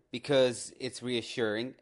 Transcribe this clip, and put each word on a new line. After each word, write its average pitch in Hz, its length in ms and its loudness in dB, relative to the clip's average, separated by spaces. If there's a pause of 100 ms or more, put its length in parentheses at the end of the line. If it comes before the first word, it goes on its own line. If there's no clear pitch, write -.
because 127 720 2
it's 127 240 -8
reassuring, 117 800 -2